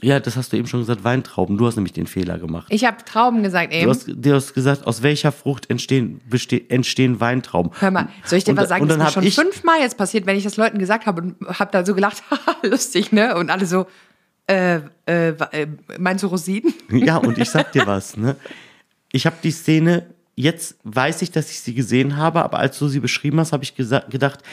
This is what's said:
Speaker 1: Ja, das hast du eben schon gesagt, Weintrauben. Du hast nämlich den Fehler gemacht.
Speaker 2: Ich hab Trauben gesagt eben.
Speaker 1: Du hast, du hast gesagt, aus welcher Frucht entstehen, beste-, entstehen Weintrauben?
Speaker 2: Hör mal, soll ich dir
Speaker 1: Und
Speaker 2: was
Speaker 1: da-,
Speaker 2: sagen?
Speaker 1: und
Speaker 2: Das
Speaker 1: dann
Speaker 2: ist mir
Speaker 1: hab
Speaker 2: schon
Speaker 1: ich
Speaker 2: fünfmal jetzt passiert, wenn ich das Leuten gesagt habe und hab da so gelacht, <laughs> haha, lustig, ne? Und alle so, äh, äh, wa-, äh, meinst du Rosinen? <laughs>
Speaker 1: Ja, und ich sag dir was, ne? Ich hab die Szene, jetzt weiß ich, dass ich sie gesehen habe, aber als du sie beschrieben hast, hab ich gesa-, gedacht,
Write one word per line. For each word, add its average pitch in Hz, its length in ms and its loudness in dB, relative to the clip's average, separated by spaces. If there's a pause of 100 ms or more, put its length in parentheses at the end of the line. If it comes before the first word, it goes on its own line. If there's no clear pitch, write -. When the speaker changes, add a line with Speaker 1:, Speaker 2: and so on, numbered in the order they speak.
Speaker 1:
Ja, 135 180 4
das 120 160 -4
hast - 160 -4
du 110 40 0
eben 117 100 0
schon 123 140 -4
gesagt, 107 240 -4
Weintrauben. 110 520 0
Du 117 100 4
hast 117 100 0
nämlich 95 160 -2
den 85 160 -6
Fehler 87 300 -4
gemacht. 82 320 -10
Speaker 2:
Ich 214 140 0
hab 220 220 -2
Trauben 233 380 2
gesagt 180 280 0
eben. 165 120 2
Speaker 1:
Du - 60 4
hast, 247 220 0
du 135 220 2
hast 135 200 0
gesagt, 135 320 0
aus 110 160 -2
welcher 147 300 2
Frucht - 380 -6
entstehen, 120 580 -2
beste-, 120 400 -2
entstehen 127 520 2
Weintrauben? 117 580 0
Speaker 2:
Hör 196 140 2
mal, 180 160 0 (160)
soll 175 140 2
ich 196 60 0
dir - 60 0
Speaker 1:
Und 139 60 4
Speaker 2:
was 202 80 4
Speaker 1:
da-, - 60 -6
Speaker 2:
sagen? 180 120 2
Speaker 1:
und 151 60 2
Speaker 2:
Das 156 100 4
Speaker 1:
dann - 20 2
Speaker 2:
ist - 20 4
mir 160 40 4
Speaker 1:
hab 151 80 2
Speaker 2:
schon 185 140 0
Speaker 1:
ich 202 80 2
Speaker 2:
fünfmal 339 440 2
jetzt 254 160 0
passiert, 196 300 -2
wenn 196 100 0
ich 196 80 -4
das 202 120 -4
Leuten 220 220 0
gesagt 202 280 0
habe 175 160 -2
und 180 140 -6 (220)
hab 202 140 -2
da 180 140 2
so 202 80 2
gelacht, 202 320 0
<laughs> - 40 -6
haha, 320 260 -2 (100)
lustig, 202 460 0
ne? 214 240 2
Und 175 140 -2
alle 190 160 0
so, 180 200 0 (600)
äh, 180 320 2 (260)
äh, 165 320 0
wa-, 151 140 -4
äh, 151 160 -4 (320)
meinst 185 240 -2
du - 40 0
Rosinen? 190 520 -2
<laughs> - 100 -14
Speaker 1:
Ja, 139 280 4
und 233 200 0
ich - 120 0
sag - 220 0
dir - 140 2
was, - 300 -4
ne? 123 200 -2 (760)
Ich 131 120 0
hab 165 160 0
die 165 120 0
Szene, 170 540 2 (280)
jetzt 160 500 -2
weiß 131 380 -2
ich, 175 80 -4
dass 156 200 -2
ich - 100 -12
sie 120 140 -8
gesehen 131 420 0
habe, 160 260 0
aber - 160 -2
als 135 200 -2
du 147 100 0
sie 139 120 -2
beschrieben 143 380 -2
hast, 160 140 0
hab 139 100 -2
ich - 140 -12
gesa-, 131 340 -2
gedacht, 135 300 -2 (120)